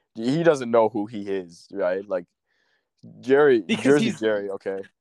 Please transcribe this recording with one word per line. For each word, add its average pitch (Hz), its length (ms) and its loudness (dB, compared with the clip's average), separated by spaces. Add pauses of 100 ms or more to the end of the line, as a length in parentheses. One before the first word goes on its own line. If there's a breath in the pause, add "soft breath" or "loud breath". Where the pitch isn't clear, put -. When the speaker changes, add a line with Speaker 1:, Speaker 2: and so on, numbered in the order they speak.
(140)
Speaker 1:
he 127 280 -2
doesn't 139 280 2
know 113 200 4
who 104 160 -6
he 110 160 -12
is, 95 500 -10
right? 95 340 -4
Like, 92 200 -6 (920)
Jerry, 127 420 4
Speaker 2:
Because 110 220 -4
Speaker 1:
Jersey 143 220 4
Speaker 2:
he's 107 140 -6
Speaker 1:
Jerry, 107 300 -2
okay. 98 320 -10 (180)